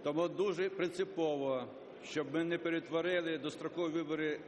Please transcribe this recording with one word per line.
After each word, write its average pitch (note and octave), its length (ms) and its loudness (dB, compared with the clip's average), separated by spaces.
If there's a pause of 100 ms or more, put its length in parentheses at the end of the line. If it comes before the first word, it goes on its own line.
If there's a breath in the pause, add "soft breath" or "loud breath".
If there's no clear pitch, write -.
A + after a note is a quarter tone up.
Тому D#3 240 2
дуже F3+ 420 0
принципово, D#3+ 920 0 (400)
щоб D3+ 300 -2
ми D#3+ 100 4
не E3+ 140 2
перетворили E3 800 2
дострокові D#3+ 540 -2
вибори D#3 560 0